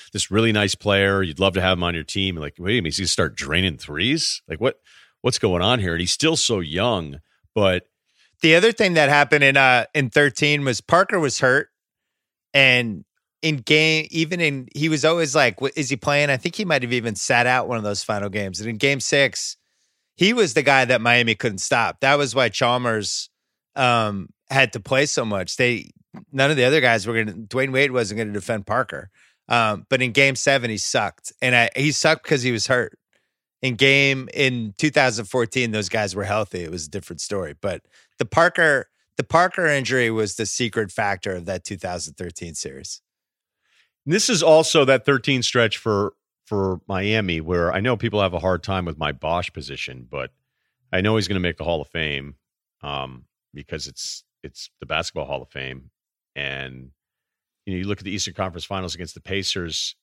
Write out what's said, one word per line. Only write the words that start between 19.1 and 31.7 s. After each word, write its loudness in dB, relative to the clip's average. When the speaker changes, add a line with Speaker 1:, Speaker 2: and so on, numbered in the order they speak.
Speaker 2:
he 2
was 2
the 2
guy 6
that 2
Miami 4
couldn't -4
stop. 0
That 4
was -2
why 2
Chalmers, -2
um, 0
had 2
to -8
play 0
so -2
much. -4
They, 0
none 2
of 0
the 4
other 4
guys 2
were -4
gonna, -2
Dwayne -4
Wade 2
wasn't -2
gonna -6
defend -6
Parker. -4
Um, 0
but 2
in -2
game 4
seven, 0
he -4
sucked. -4
And 2
I, 4